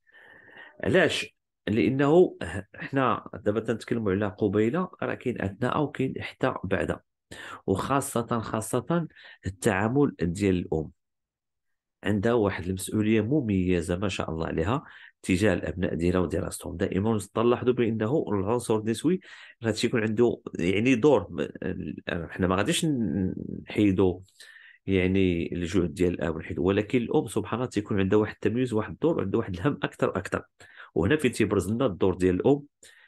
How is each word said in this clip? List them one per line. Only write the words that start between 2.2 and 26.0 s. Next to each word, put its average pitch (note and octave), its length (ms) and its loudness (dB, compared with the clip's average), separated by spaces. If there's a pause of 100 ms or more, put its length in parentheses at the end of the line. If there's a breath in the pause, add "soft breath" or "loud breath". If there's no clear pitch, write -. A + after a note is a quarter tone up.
حنا B2+ 580 -2
دابا G#2 260 0
تنتكلموا A2 520 -2
على G2+ 160 2
قبيله، A#2+ 640 0 (140)
راه B2 100 -2
كاين A2+ 280 -6
اثناء B2 400 -2
وكاين C3+ 380 -2
حتى - 340 -4 (100)
بعد، E2+ 360 -2 (680 loud breath)
وخاصه، A#2+ 720 -2
خاصه B2 680 -2 (380 loud breath)
التعامل A2 760 2
ديال F#2 340 2
الام، D#2+ 360 -4 (1120)
عندها G#2+ 300 2
واحد G2+ 300 2
المسؤوليه G#2+ 580 0
مميزه F#2 760 0
ما G2 120 -4
شاء - 220 -4
الله D#2+ 160 -4
عليها E2 360 -2 (380 loud breath)
تجاه G2 320 2
الابناء E2+ 420 -4
ديالها F2 240 2
ودراستهم. E2+ 580 -4
دائما G2+ 420 0 (140)
تلاحظوا A#2+ 400 2
بانه A2+ 540 0
العنصر G#2+ 500 0
النسوي A2+ 420 0 (440 loud breath)
راه A2+ 80 2
تيكون A2+ 300 0
عنده، A2 400 2 (180)
يعني، G2+ 360 2
دور. A#2 340 4
م-، F2 1000 -6
حنا F#2 180 0
ما F2+ 80 2
غاديش C3+ 300 0
ن-، G2+ 480 0 (360)
نحيدوا، F#2+ 500 2 (640 loud breath)
يعني، F#2 680 2
الجهد F2 400 0
ديال F2 200 2